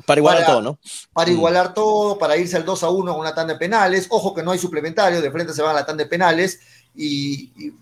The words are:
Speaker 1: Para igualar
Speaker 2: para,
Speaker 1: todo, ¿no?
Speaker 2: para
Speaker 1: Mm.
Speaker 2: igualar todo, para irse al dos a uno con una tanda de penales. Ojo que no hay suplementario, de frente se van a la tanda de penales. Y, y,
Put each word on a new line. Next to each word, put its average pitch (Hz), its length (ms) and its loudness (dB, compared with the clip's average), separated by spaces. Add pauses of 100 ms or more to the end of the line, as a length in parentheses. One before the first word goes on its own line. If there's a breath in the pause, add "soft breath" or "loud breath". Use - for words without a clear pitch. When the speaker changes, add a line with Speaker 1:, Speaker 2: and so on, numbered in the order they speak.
Speaker 1:
Para 143 120 4
igualar 156 240 6
Speaker 2:
para, 160 100 4
Speaker 1:
todo, 113 100 2
¿no? 135 160 -6 (340 loud breath)
Speaker 2:
para 170 180 2
Speaker 1:
Mm. 175 40 4
Speaker 2:
igualar 175 400 2
todo, 208 440 0
para 156 180 2
irse 175 200 -2
al 165 80 -2
dos 185 180 -4
a 170 80 0
uno 180 220 -2
con 156 80 -6
una 160 140 -6
tanda 160 200 -4
de - 40 -16
penales. 185 520 0
Ojo 190 240 0
que 165 80 -6
no 175 100 -2
hay 180 60 -2
suplementario, 170 640 -2
de 139 80 -2
frente 165 220 -6
se 143 100 -4
van 156 100 0
a 147 80 0
la 139 60 -4
tanda 151 180 -4
de 143 60 -10
penales. 175 500 2 (320 soft breath)
Y, 143 640 -6
y, 147 120 -12 (140)